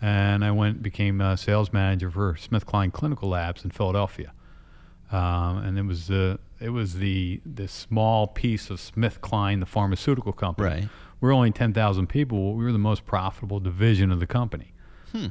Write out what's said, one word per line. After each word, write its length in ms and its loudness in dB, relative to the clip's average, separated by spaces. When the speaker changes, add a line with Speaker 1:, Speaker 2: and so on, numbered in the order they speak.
Speaker 1:
And 440 4
I 60 2
went, 320 2
became 380 0
a 160 2
sales 360 2
manager 380 2
for 240 0
SmithKline 580 0
Clinical 360 -4
Labs 360 -2
in 60 -6
Philadelphia. 640 -2
Um, 460 0
and 200 -4
it 80 -2
was 220 -4
the, 320 2
it 100 -6
was 240 -2
the, 520 -2
the 220 -8
small 580 2
piece 440 -2
of 80 -6
SmithKline, 840 -2
the 60 -2
pharmaceutical 680 0
company. 360 0
Speaker 2:
Right. 200 -2
Speaker 1:
We're 120 4
only 200 6
ten 200 2
thousand 360 2
people. 460 0
We 100 -2
were 80 0
the 60 2
most 280 0
profitable 540 -2
division 500 4
of 80 2
the 80 0
company. 480 -4
Speaker 2:
Hmm. 180 -4